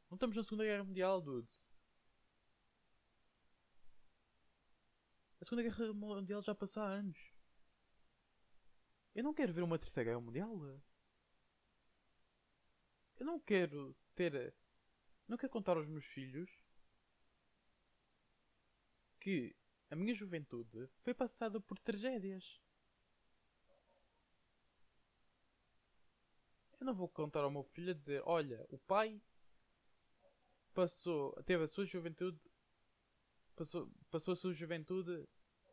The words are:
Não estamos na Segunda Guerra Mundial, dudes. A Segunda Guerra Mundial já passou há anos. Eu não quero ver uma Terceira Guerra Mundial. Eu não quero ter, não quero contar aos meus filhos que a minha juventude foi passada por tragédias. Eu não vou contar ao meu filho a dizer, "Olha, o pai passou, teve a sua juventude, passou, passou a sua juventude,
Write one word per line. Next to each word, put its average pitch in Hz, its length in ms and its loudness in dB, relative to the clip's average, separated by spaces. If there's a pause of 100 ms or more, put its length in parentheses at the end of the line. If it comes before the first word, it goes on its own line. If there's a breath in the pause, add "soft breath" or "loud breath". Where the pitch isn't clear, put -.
Não 180 60 -10
estamos 226 200 2
na 226 80 0
Segunda 214 200 0
Guerra 208 200 2
Mundial, 190 380 4
dudes. 127 500 -6 (3750)
A 175 60 -10
Segunda 240 160 0
Guerra 220 320 2
Mundial 202 480 -2
já 202 140 0
passou 202 260 -2
há 208 60 0
anos. 196 320 -2 (1900)
Eu 220 100 0
não 302 100 4
quero 233 200 4
ver 170 80 2
uma 165 160 4
Terceira 117 320 2
Guerra 120 120 2
Mundial. 170 360 -4 (2500)
Eu 254 120 -4
não 330 120 0
quero 147 560 2 (200)
ter, 143 400 0 (720)
não 233 100 -4
quero 262 140 -2
contar 190 260 2
aos 151 100 -2
meus 151 180 -8
filhos 135 440 -8 (2750)
que 156 360 2 (360)
a 147 40 -6
minha 208 200 2
juventude 131 720 -6 (140)
foi 247 120 0
passada 220 460 0
por - 180 -8
tragédias. 202 840 -4 (4000)
Eu 254 60 -4
não 254 100 2
vou 180 140 -2
contar 151 320 0
ao 143 100 4
meu 143 100 -2
filho 175 300 -4
a - 20 2
dizer, 143 320 -2
"Olha, 147 440 2
o 135 100 -10
pai 214 420 2 (1500)
passou, 170 600 2 (100)
teve 170 220 4
a - 20 2
sua 196 180 0
juventude, 170 540 -4 (1120)
passou, 160 380 -4 (180)
passou 170 220 2
a 180 60 6
sua 185 160 0
juventude, 165 720 -2 (460)